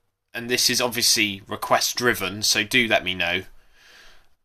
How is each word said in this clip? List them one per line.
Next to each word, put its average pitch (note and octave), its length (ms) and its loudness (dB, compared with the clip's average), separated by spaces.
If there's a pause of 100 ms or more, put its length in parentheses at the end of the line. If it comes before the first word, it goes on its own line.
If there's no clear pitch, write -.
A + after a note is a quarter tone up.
(340)
and A#2 160 -10
this B2 200 2
is B2 100 0
obviously A2 680 0
request - 500 0
driven, G#2 460 0
so G#2+ 200 2
do A#2 240 2
let G#2+ 160 2
me F#2 100 -4
know. F2+ 300 -2 (1000)